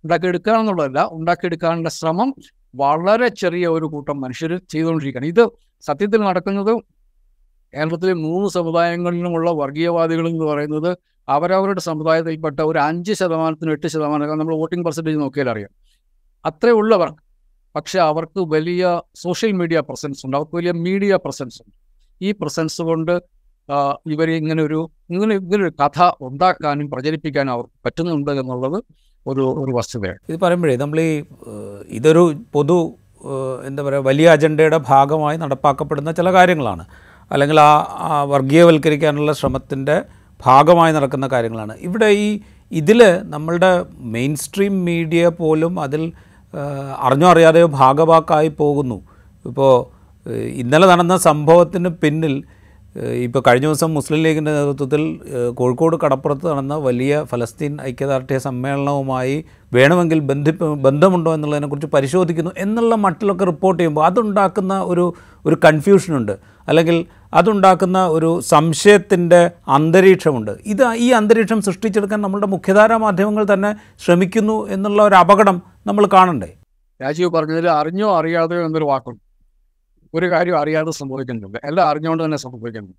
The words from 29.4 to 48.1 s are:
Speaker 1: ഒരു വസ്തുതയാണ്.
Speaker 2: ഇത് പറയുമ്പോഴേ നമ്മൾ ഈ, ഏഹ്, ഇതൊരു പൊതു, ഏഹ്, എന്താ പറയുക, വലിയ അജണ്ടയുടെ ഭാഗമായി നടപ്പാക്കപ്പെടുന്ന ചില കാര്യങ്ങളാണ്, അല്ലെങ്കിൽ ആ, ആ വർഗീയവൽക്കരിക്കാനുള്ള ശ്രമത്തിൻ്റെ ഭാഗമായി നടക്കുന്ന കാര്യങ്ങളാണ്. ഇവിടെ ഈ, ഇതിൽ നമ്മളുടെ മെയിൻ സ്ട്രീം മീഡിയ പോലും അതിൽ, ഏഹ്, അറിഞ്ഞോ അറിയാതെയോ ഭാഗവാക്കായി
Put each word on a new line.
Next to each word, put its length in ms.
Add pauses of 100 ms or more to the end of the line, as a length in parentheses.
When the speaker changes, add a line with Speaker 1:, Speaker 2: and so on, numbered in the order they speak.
Speaker 1:
ഒരു 140
വസ്തുതയാണ്. 440 (100)
Speaker 2:
ഇത് 120
പറയുമ്പോഴേ 400
നമ്മൾ 180
ഈ, 120 (380)
ഏഹ്, 300 (180)
ഇതൊരു 260 (320)
പൊതു, 200 (540)
ഏഹ്, 260 (120)
എന്താ 180
പറയുക, 240
വലിയ 240
അജണ്ടയുടെ 440 (120)
ഭാഗമായി 540
നടപ്പാക്കപ്പെടുന്ന 760
ചില 200
കാര്യങ്ങളാണ്, 460 (460)
അല്ലെങ്കിൽ 280 (100)
ആ, 20 (380)
ആ 100 (140)
വർഗീയവൽക്കരിക്കാനുള്ള 1080
ശ്രമത്തിൻ്റെ 560 (440)
ഭാഗമായി 560
നടക്കുന്ന 380
കാര്യങ്ങളാണ്. 400 (120)
ഇവിടെ 220 (160)
ഈ, 40 (520)
ഇതിൽ 200 (340)
നമ്മളുടെ 360 (440)
മെയിൻ 180 (120)
സ്ട്രീം 300 (140)
മീഡിയ 340 (180)
പോലും 340 (100)
അതിൽ, 180 (520)
ഏഹ്, 380 (140)
അറിഞ്ഞോ 280
അറിയാതെയോ 360 (100)
ഭാഗവാക്കായി 720 (100)